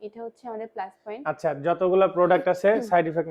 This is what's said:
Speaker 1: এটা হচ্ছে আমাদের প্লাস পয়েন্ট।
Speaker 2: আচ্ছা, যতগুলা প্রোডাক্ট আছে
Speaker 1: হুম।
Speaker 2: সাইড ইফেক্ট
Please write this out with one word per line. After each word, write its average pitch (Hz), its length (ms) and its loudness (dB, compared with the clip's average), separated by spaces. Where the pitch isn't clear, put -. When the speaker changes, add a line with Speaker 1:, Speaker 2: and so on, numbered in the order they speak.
Speaker 1:
এটা 214 220 -14
হচ্ছে 233 260 -16
আমাদের 226 260 -10
প্লাস 190 180 -10
পয়েন্ট। 196 240 -10
Speaker 2:
আচ্ছা, 151 260 -2
যতগুলা 180 540 2
প্রোডাক্ট 180 400 2
আছে 190 240 4
Speaker 1:
হুম। 233 80 2
Speaker 2:
সাইড 180 260 2
ইফেক্ট 160 240 -4